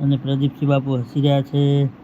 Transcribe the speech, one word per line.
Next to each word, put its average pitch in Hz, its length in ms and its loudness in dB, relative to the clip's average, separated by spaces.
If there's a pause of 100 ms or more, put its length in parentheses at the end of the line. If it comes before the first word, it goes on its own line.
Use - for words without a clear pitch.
અને 139 140 2
પ્રદીપસિંહ 139 540 -2
બાપુ 135 240 0
હસી 123 260 -4
રહ્યા 139 220 2
છે. 143 460 2 (160)